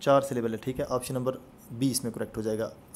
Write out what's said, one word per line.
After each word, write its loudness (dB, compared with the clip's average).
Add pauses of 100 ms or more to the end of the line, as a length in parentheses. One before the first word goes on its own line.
चार 8
सिलेबल 0
है, -4
ठीक -4
है, 0
ऑप्शन -2
नंबर -2 (340)
बी 2
इसमें -2
करेक्ट -6
हो -2
जाएगा, -2 (240)